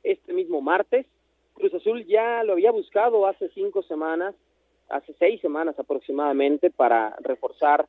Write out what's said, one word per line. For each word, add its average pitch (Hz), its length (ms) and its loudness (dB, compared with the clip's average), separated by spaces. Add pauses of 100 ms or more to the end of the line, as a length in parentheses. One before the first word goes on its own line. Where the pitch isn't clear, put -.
este 175 320 -4
mismo 170 260 -4
martes. 190 460 0 (480)
Cruz 190 220 -2
Azul 220 320 -2
ya 226 360 2
lo 202 100 0
había 190 180 4
buscado 214 560 2
hace 196 260 -4
cinco 196 300 -4
semanas, 160 500 -4 (560)
hace 143 300 -8
seis 196 200 2
semanas 156 380 -4
aproximadamente, 143 960 0
para 117 500 2
reforzar 147 680 0